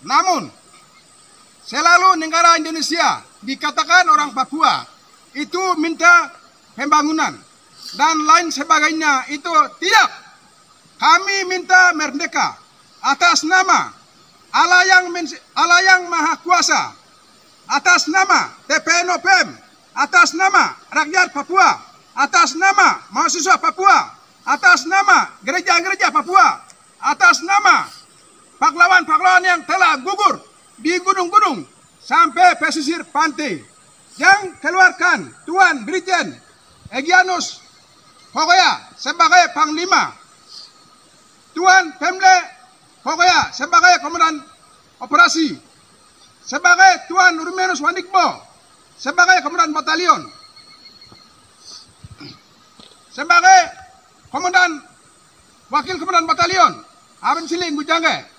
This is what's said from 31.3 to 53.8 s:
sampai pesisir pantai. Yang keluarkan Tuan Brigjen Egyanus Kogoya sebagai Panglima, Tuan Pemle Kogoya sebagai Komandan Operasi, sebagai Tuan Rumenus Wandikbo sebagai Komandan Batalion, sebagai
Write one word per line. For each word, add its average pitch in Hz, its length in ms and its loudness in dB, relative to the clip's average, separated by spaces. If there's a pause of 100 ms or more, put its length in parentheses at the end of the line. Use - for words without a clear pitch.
sampai 330 560 2
pesisir 311 560 -6
pantai. 285 480 -4 (560)
Yang 381 480 0
keluarkan 330 640 0 (160)
Tuan 330 400 0
Brigjen 339 480 -4 (560)
Egyanus 349 720 -2 (720)
Kogoya 320 480 2 (160)
sebagai 339 560 0
Panglima, 311 560 -2 (1400)
Tuan 359 480 2
Pemle 370 360 0 (680)
Kogoya 320 480 0
sebagai 339 480 2
Komandan 320 400 -4 (640)
Operasi, 302 480 0 (880)
sebagai 359 640 2
Tuan 359 320 2
Rumenus 359 400 -4
Wandikbo 339 640 -2 (560)
sebagai 349 480 2
Komandan 320 240 -2
Batalion, 311 560 -2 (3000)
sebagai 349 460 4 (760)